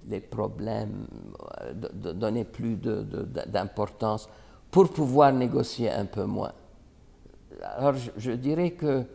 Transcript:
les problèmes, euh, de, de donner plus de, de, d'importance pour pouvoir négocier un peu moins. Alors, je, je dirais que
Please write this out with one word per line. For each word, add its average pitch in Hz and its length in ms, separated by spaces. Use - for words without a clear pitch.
les 107 140
problèmes, 107 840
euh, 60 120
de, 104 200
de 87 180
donner 107 320
plus - 320
de, 104 260
de, 104 220
d'importance 104 840
pour 180 200
pouvoir 139 440
négocier 123 560
un 104 160
peu 98 200
moins. 98 280
Alors, 135 180
je, 123 200
je 113 160
dirais 151 400
que 143 320